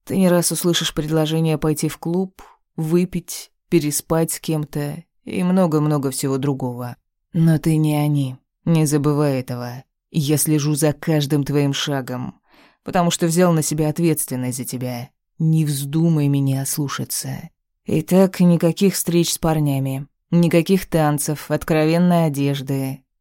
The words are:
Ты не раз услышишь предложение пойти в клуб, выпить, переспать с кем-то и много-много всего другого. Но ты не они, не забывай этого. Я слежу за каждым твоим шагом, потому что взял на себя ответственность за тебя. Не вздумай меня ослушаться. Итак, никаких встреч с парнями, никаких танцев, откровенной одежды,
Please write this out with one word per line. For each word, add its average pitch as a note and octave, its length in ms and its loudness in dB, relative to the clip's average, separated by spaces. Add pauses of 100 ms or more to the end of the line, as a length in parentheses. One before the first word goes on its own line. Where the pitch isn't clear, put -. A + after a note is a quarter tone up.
Ты - 120 -4
не F#3 120 4
раз F3 220 4
услышишь E3+ 440 -2
предложение D#3 640 0
пойти D#3 300 -2
в - 100 -8
клуб, F#3 440 -4 (320)
выпить, E3+ 800 -4 (160)
переспать E3 640 0
с - 80 -10
кем-то D3+ 640 -6 (200)
и - 200 -4
много-много D3+ 640 2
всего C3+ 280 -2
другого. B2+ 580 -4 (360)
Но D#3+ 260 4
ты D#3 180 0
не D3+ 180 2
они, C#3+ 420 0 (280)
не D#3+ 200 2
забывай D3 560 2
этого. B2 440 -10 (260)
Я D3+ 280 0
слежу D3+ 360 0
за D3 180 0
каждым D3 520 0
твоим C#3+ 280 0
шагом, B2+ 680 -6 (420)
потому F3 300 0
что - 140 -2
взял F3 260 4
на D#3 100 2
себя D#3 280 0
ответственность C3+ 640 -2
за C3 80 -8
тебя. B2 460 -8 (280)
Не D#3+ 260 2
вздумай D3 600 0
меня C#3 360 2
ослушаться. C3+ 880 -6 (360)
Итак, F#3 540 2
никаких F3 540 4
встреч E3+ 380 0
с - 60 -6
парнями, C#3+ 720 -2 (240)
никаких E3+ 540 2
танцев, D3+ 640 -2
откровенной E3 760 2
одежды, C#3 800 -4 (160)